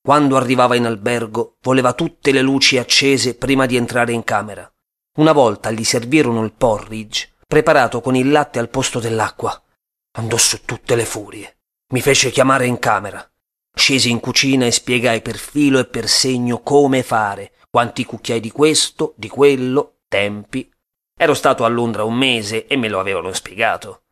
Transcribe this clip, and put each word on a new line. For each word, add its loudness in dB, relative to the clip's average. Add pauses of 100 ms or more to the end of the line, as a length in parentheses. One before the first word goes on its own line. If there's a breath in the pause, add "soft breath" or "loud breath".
Quando 4
arrivava 2
in 0
albergo, -4
voleva 2
tutte -4
le 2
luci 2
accese 0
prima 0
di 0
entrare -2
in -4
camera. -6 (480)
Una 6
volta 2
gli -4
servirono 0
il -6
porridge, -4 (100)
preparato 2
con 0
il 2
latte 0
al -4
posto -4
dell'acqua. -4 (580)
Andò -4
su -2
tutte -4
le 0
furie. -14 (340)
Mi 0
fece 2
chiamare 2
in -2
camera. -2 (480)
Scesi 0
in -2
cucina 0
e 2
spiegai 0
per -8
filo 2
e 0
per -8
segno 0
come 2
fare, -4 (180)
quanti 0
cucchiai -6
di -10
questo, 0
di -12
quello, 0
tempi. -4 (480)
Ero 2
stato 0
a 2
Londra -2
un -2
mese -2
e -2
me -2
lo -2
avevano -4
spiegato. -4